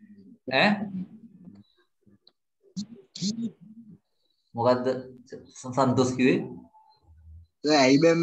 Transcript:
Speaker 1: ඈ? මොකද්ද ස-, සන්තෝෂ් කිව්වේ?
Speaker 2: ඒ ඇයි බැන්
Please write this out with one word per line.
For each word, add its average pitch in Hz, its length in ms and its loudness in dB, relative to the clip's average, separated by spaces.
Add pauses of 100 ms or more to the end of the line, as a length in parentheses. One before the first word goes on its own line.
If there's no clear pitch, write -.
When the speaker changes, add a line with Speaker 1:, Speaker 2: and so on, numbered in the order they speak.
(480)
Speaker 1:
ඈ? 151 220 0 (3750)
මොකද්ද 120 320 0 (360)
ස-, - 500 -18
සන්තෝෂ් 127 400 2
කිව්වේ? 143 260 2 (1200)
Speaker 2:
ඒ 147 140 0
ඇයි 139 240 6
බැන් 165 220 4